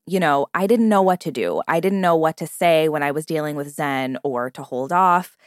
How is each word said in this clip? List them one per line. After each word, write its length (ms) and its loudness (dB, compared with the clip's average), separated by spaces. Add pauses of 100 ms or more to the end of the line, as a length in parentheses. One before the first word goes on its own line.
you 140 -2
know, 340 2
"I 140 0
didn't 220 4
know 120 4
what 200 2
to 100 -6
do. 360 -2
I 120 0
didn't 220 0
know 140 4
what 220 0
to 100 -8
say 420 2
when 140 -2
I 80 0
was 140 -6
dealing 300 -4
with 140 -6
Zen 540 -4
or 280 -4
to 120 -16
hold 280 -8
off." 560 2